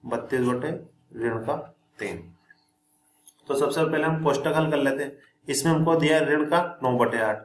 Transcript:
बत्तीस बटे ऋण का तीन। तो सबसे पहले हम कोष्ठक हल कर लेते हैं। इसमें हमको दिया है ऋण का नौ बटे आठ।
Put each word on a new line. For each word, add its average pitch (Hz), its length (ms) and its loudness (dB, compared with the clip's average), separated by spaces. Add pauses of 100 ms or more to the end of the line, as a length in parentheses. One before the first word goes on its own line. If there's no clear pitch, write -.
बत्तीस 123 380 -4
बटे 123 280 -2 (480)
ऋण 117 220 -2
का 143 160 -4 (440)
तीन। 95 180 -8 (1300)
तो - 80 0
सबसे 147 280 2
पहले 156 200 0
हम 160 200 0
कोष्ठक 151 320 0
हल 156 160 2
कर 151 80 0
लेते 135 240 0
हैं। - 140 -10 (300)
इसमें 151 260 0
हमको 160 220 4
दिया 156 220 4
है 151 80 2
ऋण 147 200 2
का 170 160 2 (220)
नौ 127 140 2
बटे 113 220 2
आठ। 107 260 0